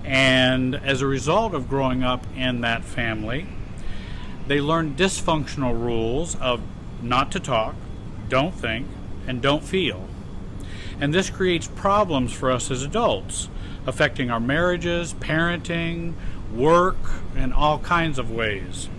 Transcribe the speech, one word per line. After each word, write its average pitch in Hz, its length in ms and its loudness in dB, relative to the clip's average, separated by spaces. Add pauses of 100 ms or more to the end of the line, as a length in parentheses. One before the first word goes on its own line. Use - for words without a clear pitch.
And 131 680 4
as 135 300 0
a - 20 2
result 151 480 2
of 123 160 -4
growing 131 320 2
up 127 240 0 (100)
in 127 260 0
that 117 220 0
family, 113 640 -4 (1000)
they 143 120 2
learned 151 380 0
dysfunctional 139 840 0
rules 120 580 0
of 123 220 0 (440)
not 123 300 2
to 190 60 -2
talk, 120 360 0 (520)
don't 143 260 2
think, 120 340 -4 (400)
and 123 160 -2
don't 147 200 4
feel. 113 440 -2 (920)
And 143 140 0
this 185 160 2
creates 180 380 0
problems 180 640 2
for 131 160 0
us 127 220 0
as 123 100 -2
adults, 143 680 0 (380)
affecting 135 460 0
our 117 80 2
marriages, 170 760 0
parenting, 170 1040 0 (360)
work, 170 460 6 (380)
in 131 180 4
all 151 240 6
kinds 165 400 2
of 113 140 -2
ways. 101 680 -2